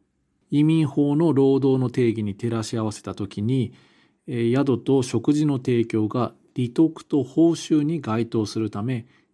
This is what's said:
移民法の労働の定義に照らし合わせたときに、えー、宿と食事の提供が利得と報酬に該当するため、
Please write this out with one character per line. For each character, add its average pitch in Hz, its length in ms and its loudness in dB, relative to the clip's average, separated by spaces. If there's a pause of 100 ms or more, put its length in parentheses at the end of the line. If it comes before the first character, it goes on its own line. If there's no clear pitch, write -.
(500)
移 147 140 4
民 160 220 4
法 143 300 0
の 160 160 2
労 135 280 4
働 131 200 2
の 127 80 0
定 120 220 0
義 110 120 -2
に 101 120 -4
照 113 200 -4
ら 113 80 -2
し 117 140 -8
合 110 80 -2
わ 107 80 -4
せ - 100 -14
た 95 120 -8
と 101 140 -6
き - 140 -8
に、 120 300 0 (540)
え 123 140 -4
ー、 117 160 2
宿 139 220 0
と 135 240 2
食 127 300 -2
事 151 140 2
の 139 120 0
提 120 280 0
供 107 220 -2
が 120 260 -2 (200)
利 123 180 -4
得 160 320 2
と 143 180 -2
報 160 280 2
酬 156 320 0
に 156 180 -2
該 113 260 -2
当 113 180 -2
す 107 140 -8
る 107 120 -2
た 104 120 -8
め、 120 240 -6 (280)